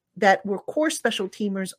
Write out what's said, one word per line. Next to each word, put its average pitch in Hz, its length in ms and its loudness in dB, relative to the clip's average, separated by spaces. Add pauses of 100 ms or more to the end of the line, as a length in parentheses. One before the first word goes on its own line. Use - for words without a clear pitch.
(180)
that 190 280 4
were 196 140 -4
core 311 300 -2
special 220 400 -2
teamers 190 500 -4